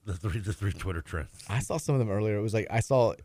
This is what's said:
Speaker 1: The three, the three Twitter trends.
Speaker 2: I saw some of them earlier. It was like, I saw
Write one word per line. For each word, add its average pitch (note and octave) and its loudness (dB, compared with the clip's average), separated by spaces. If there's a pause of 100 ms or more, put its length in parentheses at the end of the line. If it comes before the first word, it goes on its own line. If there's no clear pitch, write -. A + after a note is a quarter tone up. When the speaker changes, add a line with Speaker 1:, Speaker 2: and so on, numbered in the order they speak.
Speaker 1:
The G2 -4
three, G2+ -4
the G2 -4
three G2 -2
Twitter E2 -4
trends. - -6 (180)
Speaker 2:
I G#2 0
saw - -2
some D#3 0
of C3+ 4
them A2 2
earlier. G#2 2
It G#2 0
was G#2+ -2
like, A2 2
I A2+ 2
saw A#2+ 4 (100)